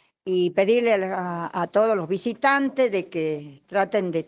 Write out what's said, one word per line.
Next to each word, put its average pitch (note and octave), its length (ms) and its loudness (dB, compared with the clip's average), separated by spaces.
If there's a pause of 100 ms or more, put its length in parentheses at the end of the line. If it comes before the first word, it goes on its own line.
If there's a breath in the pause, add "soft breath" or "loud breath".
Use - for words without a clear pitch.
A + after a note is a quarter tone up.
(220 soft breath)
Y F3+ 280 0
pedirle A3+ 420 2
a, F#3 580 -2
a F3 180 -2
todos A3 280 2
los F3 100 -2
visitantes C4 840 0
de F#3 160 -2
que D3+ 580 -6
traten G3 440 0
de D#3+ 180 -2